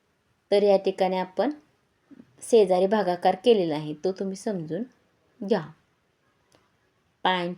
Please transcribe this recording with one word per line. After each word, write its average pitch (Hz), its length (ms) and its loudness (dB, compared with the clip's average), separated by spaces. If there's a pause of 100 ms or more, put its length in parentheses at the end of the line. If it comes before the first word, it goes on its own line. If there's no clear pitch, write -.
(520)
तर 202 120 4
या 202 140 6
ठिकाणी 190 400 -2
आपण 190 340 -4 (920)
शेजारी 190 440 4
भागाकार 185 560 0
केलेला 185 320 2
आहे, 151 180 -8
तो 185 180 -4
तुम्ही 190 240 -8
समजून 190 480 -8 (560)
घ्या. 196 220 -2 (1600)
पाच 180 320 0